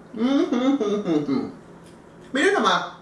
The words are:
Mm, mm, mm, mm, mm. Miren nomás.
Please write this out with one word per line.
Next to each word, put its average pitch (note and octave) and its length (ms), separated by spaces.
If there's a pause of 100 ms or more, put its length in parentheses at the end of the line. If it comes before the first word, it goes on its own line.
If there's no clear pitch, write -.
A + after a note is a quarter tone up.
(120)
Mm, A3 100
mm, C4+ 560
mm, G#3 280
mm, D3 260
mm. - 200 (800)
Miren F4+ 220
nomás. F#3+ 320 (160)